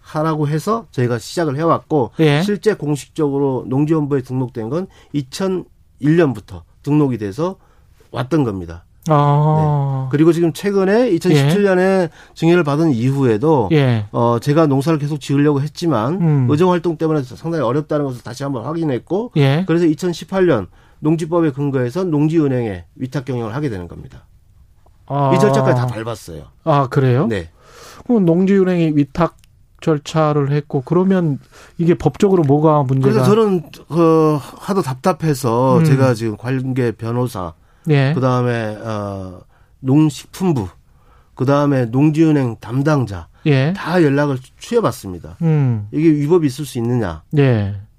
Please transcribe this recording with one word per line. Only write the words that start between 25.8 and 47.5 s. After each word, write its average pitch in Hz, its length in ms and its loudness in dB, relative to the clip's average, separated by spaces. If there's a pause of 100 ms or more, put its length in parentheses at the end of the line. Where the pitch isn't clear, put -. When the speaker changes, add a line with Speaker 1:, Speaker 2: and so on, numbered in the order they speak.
Speaker 1:
다 123 60 -2
밟았어요. 110 560 -10 (220)
Speaker 2:
아, 143 240 2
그래요? 131 380 2
Speaker 1:
네. 98 240 -4 (560)
Speaker 2:
그럼 226 180 2
농지은행이 180 720 2
위탁 147 400 -2 (440)
절차를 151 720 0
했고 147 320 -4
그러면 175 540 0 (400)
이게 170 160 2
법적으로 190 480 2
뭐가 151 400 4
문제가? 135 300 2
Speaker 1:
그래서 220 120 2
저는, 202 380 4 (260)
어, 160 500 2
하도 196 440 -6
답답해서 135 960 0
Speaker 2:
음. 165 60 4
Speaker 1:
제가 135 280 4
지금 110 240 -4
관계 127 560 -2
변호사, 113 600 -6 (340)
Speaker 2:
예. 139 260 2
Speaker 1:
그다음에, 123 640 0
어, 101 640 -8 (400)
농식품부, 147 880 0 (680)
그다음에 139 520 0
농지은행 143 760 2
담당자 120 680 -2 (180)
Speaker 2:
예. 139 280 2
Speaker 1:
다 180 280 0
연락을 143 340 2 (220)
취해봤습니다. 98 800 -4
Speaker 2:
음. 135 520 0
Speaker 1:
이게 156 180 2
위법이 151 360 2
있을 139 200 -4
수 - 100 -10
있느냐? 113 460 -2 (160)
Speaker 2:
예. 110 360 2 (240)